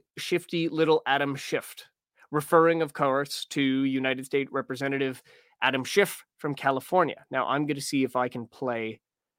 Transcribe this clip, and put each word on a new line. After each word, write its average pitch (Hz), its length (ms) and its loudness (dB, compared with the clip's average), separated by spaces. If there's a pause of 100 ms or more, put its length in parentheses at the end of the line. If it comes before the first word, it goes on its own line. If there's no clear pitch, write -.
(160)
shifty 170 520 -2
little 156 380 4
Adam 139 300 0
Schiff," - 400 -8 (560)
referring, 160 500 4
of 147 120 -4
course, 139 560 0
to 143 120 0
United 135 640 0
States 139 240 -2
Representative 135 720 -4 (400)
Adam 131 220 0
Schiff - 400 0 (140)
from 147 160 -6
California. 139 760 0
Now, 131 160 -2
I'm 143 180 0
gonna 143 160 -2
see 139 220 0
if 123 140 -2
I 127 120 0
can 117 200 -10
play 113 520 -6 (380)